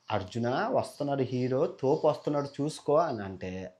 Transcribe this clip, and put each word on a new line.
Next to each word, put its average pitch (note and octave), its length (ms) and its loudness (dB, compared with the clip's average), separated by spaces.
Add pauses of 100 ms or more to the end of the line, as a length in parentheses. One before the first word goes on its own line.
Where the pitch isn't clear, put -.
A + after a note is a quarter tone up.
(100)
అర్జున, A#2 600 0
వస్తున్నాడు C#3 520 0
హీరో, B2+ 440 2
తోపు D#3 400 2
వస్తున్నాడు C#3+ 560 0
చూసుకో" D3 340 0
అని D3 260 2
అంటే, F#2 580 -8